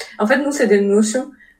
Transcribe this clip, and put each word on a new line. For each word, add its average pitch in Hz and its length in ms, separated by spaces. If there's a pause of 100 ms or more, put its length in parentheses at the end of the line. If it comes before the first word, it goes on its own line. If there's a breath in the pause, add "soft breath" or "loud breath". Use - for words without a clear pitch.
(180 loud breath)
En 214 80
fait, 254 120
nous, 285 140
c'est 277 140
des 202 140
notions. 214 500 (300 loud breath)